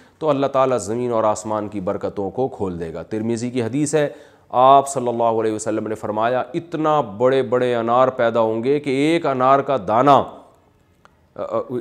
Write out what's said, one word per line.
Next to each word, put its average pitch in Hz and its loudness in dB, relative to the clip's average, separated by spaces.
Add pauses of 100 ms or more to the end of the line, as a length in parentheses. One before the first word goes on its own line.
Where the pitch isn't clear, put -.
(200)
तो 156 -6
अल्लाह 139 0
ताला 131 2
ज़मीन 120 -4
और 113 2
आसमान 107 -2
की 104 -10
बरकतों 98 -4
को 127 -4
खोल 95 -8
देगा। 82 -10
तिरमिज़ी 113 -6
की 123 -4
हदीस 135 -2
है, 147 -2 (360)
आप 135 6
सल्लल्लाहु 117 -2
अलैहि 110 0
वसल्लम 107 -4
ने 110 -6
फरमाया, 113 -2 (100)
"इतना 156 -2 (180)
बड़े 131 4
बड़े 123 0
अनार 120 2
पैदा 117 0
होंगे 113 0
कि 139 -4 (140)
एक 165 0
अनार 135 4
का 135 -2
दाना, 117 4 (1200)
अ, 101 -8
अ, 117 -6